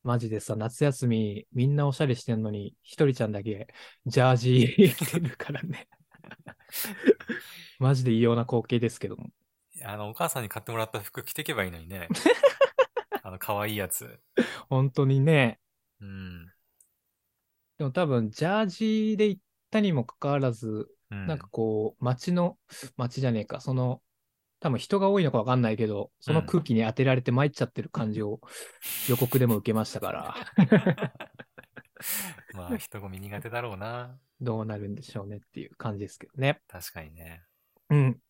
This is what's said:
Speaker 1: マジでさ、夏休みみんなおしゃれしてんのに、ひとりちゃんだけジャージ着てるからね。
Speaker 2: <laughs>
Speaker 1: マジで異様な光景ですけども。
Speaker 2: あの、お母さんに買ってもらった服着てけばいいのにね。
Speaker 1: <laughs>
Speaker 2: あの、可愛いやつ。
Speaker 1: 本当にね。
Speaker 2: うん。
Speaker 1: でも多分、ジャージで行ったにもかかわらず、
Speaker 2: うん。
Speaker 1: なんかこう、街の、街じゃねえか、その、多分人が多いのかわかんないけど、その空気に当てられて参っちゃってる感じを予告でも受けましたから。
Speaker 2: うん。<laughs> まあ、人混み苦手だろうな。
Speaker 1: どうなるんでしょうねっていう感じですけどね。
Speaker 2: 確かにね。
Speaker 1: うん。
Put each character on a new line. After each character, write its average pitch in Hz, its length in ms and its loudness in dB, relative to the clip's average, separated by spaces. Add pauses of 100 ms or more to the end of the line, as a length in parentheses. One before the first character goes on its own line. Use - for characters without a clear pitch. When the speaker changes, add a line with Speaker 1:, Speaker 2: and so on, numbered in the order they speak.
Speaker 1:
マ 120 160 2
ジ 113 100 -4
で 107 120 -2
さ、 - 160 -6
夏 110 280 -2
休 139 220 0
み 110 460 0
み 127 140 2
ん 143 100 2
な 147 100 2
お 139 60 2
し 131 80 -8
ゃ 156 60 4
れ 127 80 2
し - 100 -6
て 120 100 -2
ん 110 80 -2
の 110 80 -2
に、 101 320 -8
ひ - 140 -20
と 156 100 4
り 135 80 4
ち 127 80 -2
ゃ 110 60 0
ん 107 40 -4
だ 101 100 -4
け 107 260 -6 (380)
ジ 117 140 2
ャ 131 120 8
ー 127 40 6
ジ 127 600 6
着 - 160 -4
て 175 80 0
る 143 160 -4
か - 160 -10
ら 147 100 -6
ね。 - 260 -10 (800)
Speaker 2:
<laughs> - 1080 -2
Speaker 1:
マ 131 160 4
ジ 131 100 0
で 123 80 2
異 113 80 4
様 117 140 6
な 117 100 0
光 117 200 0
景 120 160 0
で 117 100 2
す - 80 -14
け - 100 -6
ど - 80 -10
も。 - 140 -14 (540)
Speaker 2:
あ 104 120 -10
の、 104 140 -8
お 113 40 -14
母 - 140 -2
さ - 120 -4
ん - 20 -6
に 107 60 -6
買 113 120 -8
っ - 40 -20
て - 80 -8
も 113 60 -4
ら 110 60 -2
っ 107 60 -8
た 110 100 -6
服 - 220 -12
着 - 100 -14
て 151 120 -8
け 151 100 -6
ば 104 100 -2
い 95 40 -4
い - 20 -6
の 85 80 -14
に 80 100 -16
ね。 90 220 -12
Speaker 1:
<laughs> - 1120 2
Speaker 2:
あ - 80 -12
の、 92 80 -12
可 101 200 -4
愛 107 160 -2
い - 20 -4
や 95 120 -4
つ。 - 320 -10 (480)
Speaker 1:
本 131 220 2
当 139 160 2
に 135 140 4
ね。 139 400 4 (400)
Speaker 2:
う 104 40 -16
ん。 90 480 -14 (1300)
Speaker 1:
で 156 60 -4
も 135 80 -2
多 180 140 2
分、 120 240 2
ジ 127 140 -4
ャ 208 200 2
ー - 20 0
ジ 214 500 0
で 214 120 4
行 196 100 -2
っ - 40 -20 (280)
た 220 100 2
に 202 120 2
も 127 120 2
か - 140 -12
か 143 120 -2
わ 143 100 2
ら 131 120 2
ず、 110 380 -6 (200)
Speaker 2:
う 104 40 -10
ん。 98 120 -8
Speaker 1:
な 156 100 -2
ん - 20 -10
か - 100 -16
こ 110 520 -2
う、 - 40 -4
街 127 280 0
の、 175 260 0 (380)
街 127 240 -4
じ 131 60 0
ゃ 123 60 2
ね 110 80 0
え 104 40 -6
か、 - 160 -10
そ 139 120 -4
の、 127 300 -2 (600)
多 156 80 0
分 117 80 0
人 202 220 0
が 196 80 4
多 202 100 4
い 185 60 4
の 139 80 2
か 131 60 2
わ 107 60 2
か 127 120 2
ん 127 40 4
な 113 120 2
い 110 40 0
け 110 120 0
ど、 101 320 -4
そ - 120 -2
の 160 120 6
空 170 180 2
気 139 100 -2
に 113 120 4
当 110 80 0
て 131 100 0
ら 131 140 6
れ 127 60 0
て 123 100 0
参 135 160 4
っ - 20 0
ち - 120 -6
ゃ - 20 2
っ 117 40 -4
て - 140 -8
る - 60 -10
感 110 240 -4
じ 107 100 -4
を 107 180 -6 (680)
予 127 80 4
告 127 240 2
で 123 80 6
も 113 80 4
受 104 160 -2
け - 20 2
ま 110 100 2
し - 60 -8
た - 80 -10
か 95 140 -6
ら。 - 240 -8 (200)
Speaker 2:
う 208 60 8
ん。 147 40 8
<laughs> - 1900 -2
ま 87 120 -12
あ、 233 80 -4
人 - 240 -12
混 98 100 -12
み 92 80 -12
苦 101 220 -10
手 117 100 -12
だ 117 100 -4
ろ 117 140 -8
う - 20 -10
な。 120 400 -10 (240)
Speaker 1:
ど 113 200 -2
う 110 40 -4
な 107 140 -6
る 101 100 -8
ん 101 60 -8
で - 80 -12
し - 140 -14
ょ 101 80 -8
う - 20 -12
ね 104 120 -12
っ - 20 -14 (120)
て - 60 -14
い - 80 -10
う - 80 -20
感 113 200 -6
じ 101 40 -8
で 101 100 -8
す - 80 -18
け - 120 -20
ど - 80 -20
ね。 135 320 -2
Speaker 2:
確 - 240 -14
か 82 100 -12
に 76 100 -18
ね。 82 300 -18 (480)
Speaker 1:
う 147 60 6
ん。 131 340 2